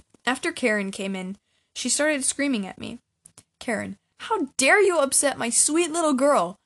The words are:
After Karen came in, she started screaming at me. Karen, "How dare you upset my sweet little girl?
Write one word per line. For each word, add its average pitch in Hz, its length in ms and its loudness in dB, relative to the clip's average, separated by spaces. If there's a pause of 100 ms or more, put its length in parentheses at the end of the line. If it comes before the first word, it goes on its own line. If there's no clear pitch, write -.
(260)
After 262 260 -2
Karen 214 380 -2
came 196 260 -6
in, 185 220 -10 (360)
she - 140 -6
started 285 340 0
screaming 262 440 -2
at - 120 -14
me. 226 200 -12 (640)
Karen, 202 360 -6 (220)
"How 403 300 -2 (100)
dare 349 240 6
you 359 160 4
upset 277 400 0
my 226 100 -4
sweet 320 420 2
little 320 220 0
girl? 247 540 2